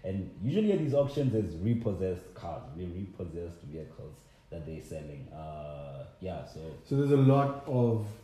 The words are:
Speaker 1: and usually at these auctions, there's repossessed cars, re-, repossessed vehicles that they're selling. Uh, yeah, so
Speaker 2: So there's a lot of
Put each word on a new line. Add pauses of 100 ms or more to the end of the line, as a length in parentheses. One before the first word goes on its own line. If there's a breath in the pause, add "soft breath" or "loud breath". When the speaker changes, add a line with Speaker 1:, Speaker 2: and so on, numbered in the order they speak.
Speaker 1:
and (140)
usually
at
these
auctions,
there's
repossessed
cars, (140)
re-,
repossessed (100)
vehicles (360 soft breath)
that
they're
selling.
Uh, (160)
yeah,
so (240)
Speaker 2:
So
there's
a
lot
of (180)